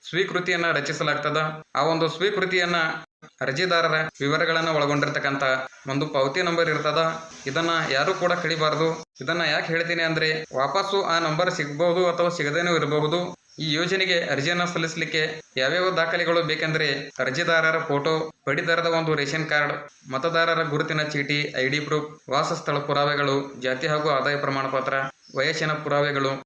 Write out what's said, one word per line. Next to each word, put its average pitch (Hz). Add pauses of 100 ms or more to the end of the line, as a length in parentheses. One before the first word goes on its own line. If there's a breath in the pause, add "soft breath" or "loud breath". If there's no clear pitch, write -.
(100)
ಸ್ವೀಕೃತಿಯನ್ನ 170
ರಚಿಸಲಾಗ್ತದ. 151 (140)
ಆ 131
ಒಂದು 160
ಸ್ವೀಕೃತಿಯನ್ನ 180 (680)
ಅರ್ಜಿದಾರರ 156 (120)
ವಿವರಗಳನ್ನ 160
ಒಳಗೊಂಡಿರ್ತಕ್ಕಂಥ 143 (460)
ಒಂದು 143
ಪಾವತಿ 139
ನಂಬರ್ 170
ಇರ್ತದ. 156 (180)
ಇದನ್ನ 160 (220)
ಯಾರು 147
ಕೂಡ 175
ಕಡಿಬಾರ್ದು. 160 (180)
ಇದನ್ನ 165
ಯಾಕೆ 160
ಹೇಳ್ತೀನಿ 165
ಅಂದ್ರೆ, 156 (140)
ವಾಪಸ್ಸು 190
ಆ 165
ನಂಬರ್ 165
ಸಿಗ್ಬಹುದು 170
ಅಥವಾ 175
ಸಿಗದೇನೂ 170
ಇರಬಹುದು. 151 (220)
ಈ 151
ಯೋಜನೆಗೆ 180
ಅರ್ಜಿಯನ್ನ 170
ಸಲ್ಲಿಸಲಿಕ್ಕೆ 160 (160)
ಯಾವ್ಯಾವ 165
ದಾಖಲೆಗಳು 170
ಬೇಕೆಂದ್ರೆ, 156 (280)
ಅರ್ಜಿದಾರರ 160
ಫೋಟೋ, 156 (140)
ಪಡಿತರದ 165
ಒಂದು 165
ರೇಷನ್ 143
ಕಾರ್ಡ್, 147 (380)
ಮತದಾರರ 165
ಗುರುತಿನ 156
ಚೀಟಿ, 147
ಐ 131
ಡಿ 143
ಪ್ರೂಫ್, 151
ವಾಸಸ್ಥಳ 156
ಪುರಾವೆಗಳು, 143
ಜಾತಿ 127
ಹಾಗೂ 151
ಆದಾಯ 143
ಪ್ರಮಾಣ 139
ಪತ್ರ, 131 (440)
ವಯಸ್ಸಿನ 156
ಪುರಾವೆಗಳು 143 (160)